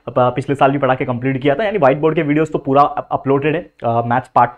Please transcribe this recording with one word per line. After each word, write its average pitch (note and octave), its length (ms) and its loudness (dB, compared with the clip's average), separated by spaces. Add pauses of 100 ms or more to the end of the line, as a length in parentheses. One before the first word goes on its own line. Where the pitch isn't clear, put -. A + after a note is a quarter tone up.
अप-, B2 100 -4
पिछले B2 360 0
साल C3+ 160 2
भी C#3+ 80 -2
पढ़ा C3 160 2
के C3+ 100 -4
complete B2+ 380 -4
किया C#3 120 2
था, A3 100 -2
यानी G#3 140 -2
व्हाइट C#3 200 4
बोर्ड D#3 160 0
के E3 80 0
वीडियोज़ D3+ 300 0
तो D#3+ 60 -2
पूरा C#3 240 2
अप-, - 300 -2
uploaded C#3 440 0
है। F3 140 -10 (140)
अ, A#2 220 0
maths A#2+ 280 -2
part B2+ 240 4